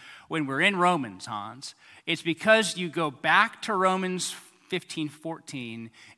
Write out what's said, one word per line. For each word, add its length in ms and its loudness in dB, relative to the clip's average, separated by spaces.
when 180 -2
we're 160 -2
in 140 6
Romans, 500 2
Hans? 500 -10
It's 160 -4
because 560 2
you 120 -4
go 200 -2
back 540 2
to 100 -4
Romans 640 0
fifteen 380 -6
fourteen, 840 -12